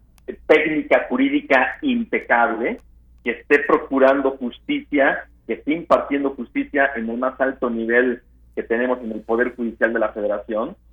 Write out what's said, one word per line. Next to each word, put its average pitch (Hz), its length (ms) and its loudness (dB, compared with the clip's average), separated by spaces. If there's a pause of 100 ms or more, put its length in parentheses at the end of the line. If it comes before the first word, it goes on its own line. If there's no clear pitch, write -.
(460)
técnica 156 640 2
jurídica 135 760 0
impecable, 120 1000 0 (420)
que 120 80 -4
esté 143 300 2
procurando 135 720 2
justicia, 143 960 -2 (180)
que 113 80 -4
esté - 180 -6
impartiendo 143 580 0
justicia 139 640 -2
en 113 120 -6
el 117 100 -4
más 131 220 -2
alto 131 300 -2
nivel 120 520 0 (320)
que 110 80 -6
tenemos 123 380 -2
en 113 120 -10
el 107 80 -8
Poder 120 360 -2
Judicial 117 360 -2
de 117 60 0
la 107 120 0
Federación, 107 680 -4 (160)